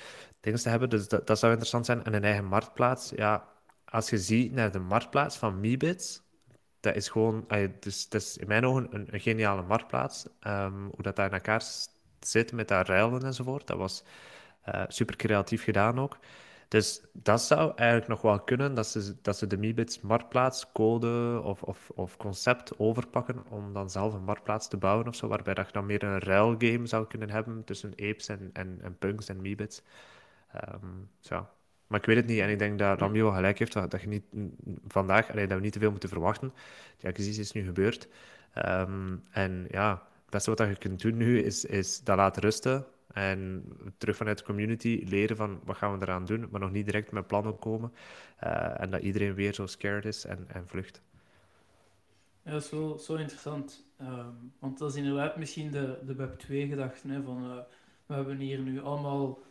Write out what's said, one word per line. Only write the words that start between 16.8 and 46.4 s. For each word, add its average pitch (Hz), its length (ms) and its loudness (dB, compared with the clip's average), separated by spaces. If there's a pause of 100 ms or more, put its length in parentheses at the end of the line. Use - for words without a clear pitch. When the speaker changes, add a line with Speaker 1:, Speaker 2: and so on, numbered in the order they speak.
Speaker 1:
dat 113 280 4
zou 156 340 8
eigenlijk 117 340 4
nog 110 120 -2
wel 104 180 6
kunnen, 135 340 0
dat 113 140 0
ze, 101 340 -4
dat 101 160 0
ze 107 100 -2
de 98 100 0
Meebits 113 440 -2
marktplaatscode 120 1400 2
of, 98 200 -4
of, - 320 -10
of 92 220 -6
concept - 640 -2
overpakken 117 680 0
om 104 240 -8
dan 98 160 -4
zelf 101 240 -2
een 95 100 -8
marktplaats 107 440 -4
te 104 100 -6
bouwen 101 300 4
of 117 80 -8
zo, - 120 -6
waarbij 101 260 -2
dat 95 120 -2
je - 60 -20
dan 101 140 -4
meer 101 180 -2
een 98 160 0
ruilgame 113 680 4
zou 113 200 0
kunnen 110 220 -8
hebben 110 340 -4
tussen 104 280 -10
apes 104 360 -6
en, 98 260 -8
en, 92 280 -8
en 90 160 -10
punks 104 320 -4
en 95 120 -8
Meebits. 104 420 -6 (680)
Ehm, - 340 -10 (340)
zo. 90 280 -6 (400)
Maar 104 120 2
ik - 60 -6
weet 113 120 10
het 120 80 6
niet, 117 140 2
en 98 100 4
ik 104 100 2
denk 104 200 0
dat 98 200 4
Ramio 104 260 4
wel 104 80 6
gelijk 95 260 2
heeft, 113 140 0
dat, 95 180 -2
dat 95 100 -4
je 92 60 -8
niet, 104 160 -4 (120)
n-, 104 200 -8 (140)
n-, - 180 -10
vandaag, 98 440 4
allee, 104 160 0
dat 95 100 0
we 95 60 -2
niet 104 100 -2
te 104 60 -6
veel 107 120 4
moeten 98 180 -6
verwachten. 101 440 -2 (440)
Die - 120 -6
acquisitie 104 320 -4
is 101 100 -8
nu 104 140 -4
gebeurd. 95 420 0 (460)
Ehm, 92 600 -2 (140)
en 92 400 -2
ja, 101 220 2 (300)
het - 80 -20
beste - 200 -2
wat 110 100 0
je 104 180 2
kunt 92 240 -4
doen 113 160 0
nu 117 220 4
is, - 260 -2
is - 380 -2
dat 98 140 4
laten 95 240 4
rusten 131 440 2 (220)
en 95 560 -4 (340)
terug 104 180 -2
vanuit 107 220 -2
de - 60 -14
community 110 640 0
leren 101 280 2
van 104 280 -4
wat - 140 -6
gaan 101 220 0
we 95 60 -4
eraan 92 200 -2
doen, 110 260 -4